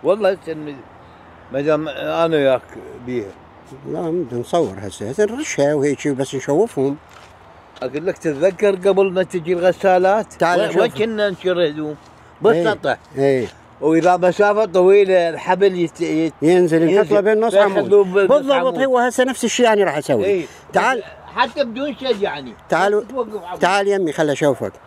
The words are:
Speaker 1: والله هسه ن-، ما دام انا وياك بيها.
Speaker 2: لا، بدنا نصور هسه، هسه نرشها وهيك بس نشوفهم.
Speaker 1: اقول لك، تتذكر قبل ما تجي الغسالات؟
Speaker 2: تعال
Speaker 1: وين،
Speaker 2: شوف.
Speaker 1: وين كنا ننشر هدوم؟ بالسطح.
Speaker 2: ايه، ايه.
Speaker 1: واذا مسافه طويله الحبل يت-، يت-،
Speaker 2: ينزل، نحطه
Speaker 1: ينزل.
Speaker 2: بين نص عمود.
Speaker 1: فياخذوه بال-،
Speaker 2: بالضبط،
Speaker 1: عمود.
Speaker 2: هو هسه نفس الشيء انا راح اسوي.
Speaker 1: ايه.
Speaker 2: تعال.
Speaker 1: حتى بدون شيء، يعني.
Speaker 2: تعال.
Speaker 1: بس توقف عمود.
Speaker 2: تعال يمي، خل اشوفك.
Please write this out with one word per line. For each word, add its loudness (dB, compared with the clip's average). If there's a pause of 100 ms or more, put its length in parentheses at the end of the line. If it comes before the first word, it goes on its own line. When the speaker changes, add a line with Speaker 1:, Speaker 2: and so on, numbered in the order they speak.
Speaker 1:
والله 2
هسه -8
ن-، -12 (760)
ما -4
دام 0
انا -2
وياك 2 (440)
بيها. -6 (640)
Speaker 2:
لا، -6
بدنا -6
نصور -2
هسه، -10
هسه 0
نرشها -2
وهيك -2
بس -4
نشوفهم. -2 (880)
Speaker 1:
اقول -6
لك، -4
تتذكر 0
قبل 2
ما -2
تجي -4
الغسالات؟ 2
Speaker 2:
تعال 0
Speaker 1:
وين، -2
Speaker 2:
شوف. 0
Speaker 1:
وين 2
كنا -2
ننشر -2
هدوم؟ -8 (460)
بالسطح. 0 (180)
Speaker 2:
ايه، 2
ايه. -6 (320)
Speaker 1:
واذا 2
مسافه 2
طويله 4
الحبل 0
يت-، -12
يت-، -2 (100)
Speaker 2:
ينزل، 4
نحطه 4
Speaker 1:
ينزل. 2
Speaker 2:
بين 2
نص 0
عمود. 4
Speaker 1:
فياخذوه 4
بال-، 2
Speaker 2:
بالضبط، 4
Speaker 1:
عمود. 0
Speaker 2:
هو 2
هسه 2
نفس -4
الشيء 2
انا 4
راح -2
اسوي. 0
Speaker 1:
ايه. -2 (260)
Speaker 2:
تعال. 0 (240)
Speaker 1:
حتى -4
بدون -8
شيء، -2
يعني. -8 (140)
Speaker 2:
تعال. 0
Speaker 1:
بس -10
توقف -8
عمود. -10
Speaker 2:
تعال 2
يمي، 0
خل 0
اشوفك. -2 (140)